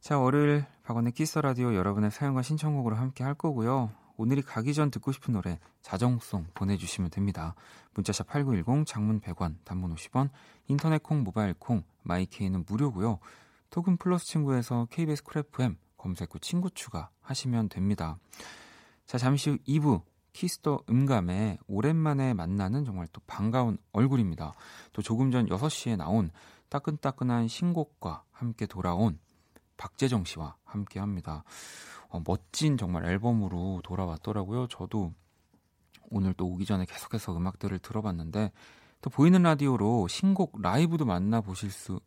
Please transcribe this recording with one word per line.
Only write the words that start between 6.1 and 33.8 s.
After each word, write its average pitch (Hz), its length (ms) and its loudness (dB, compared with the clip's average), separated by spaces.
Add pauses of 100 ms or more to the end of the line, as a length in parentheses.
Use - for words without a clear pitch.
보내주시면 92 560 -2
됩니다. 87 440 -2 (400)
문자샵 101 320 -2
팔구일공, 135 600 0
장문 107 340 0
백 90 200 -8
원, 85 240 -4
단문 90 280 -4
오십 - 240 -8
원, 135 140 2 (360)
인터넷 151 340 2
콩, 151 220 0
모바일 98 320 0
콩, 110 300 -2 (180)
마이케이는 92 640 -2
무료고요. 110 540 0 (500)
톡은 175 280 2
플러스 180 280 0
친구에서 127 640 2
케이비에스 156 320 -2
쿨 - 160 -6
에프엠 127 400 -2 (180)
검색 90 380 -6
후 - 60 -8
친구 180 300 -2
추가하시면 - 1000 -4
됩니다. 90 500 -2 (880)
자, - 80 -4
잠시 131 320 2
후 147 160 2
이 147 160 2
부 135 220 4 (320)
키스더 - 460 -2 (100)
음감에 107 680 2 (100)
오랜만에 135 680 2
만나는 98 500 0
정말 92 260 -6
또 - 160 -18
반가운 113 520 0 (140)
얼굴입니다. 101 600 2 (400)
또 - 80 -8
조금 117 300 2
전 123 180 2
여섯 101 220 0
시에 117 260 -2
나온 87 340 0 (380)
따끈따끈한 127 800 -2
신곡과 151 840 -4
함께 113 360 -6
돌아온 90 520 0 (600)
박재정 120 460 0
씨와 80 400 -10
함께합니다. 98 800 -6 (640)
어, 87 140 -6
멋진 139 540 0
정말 90 300 -2
앨범으로 95 760 0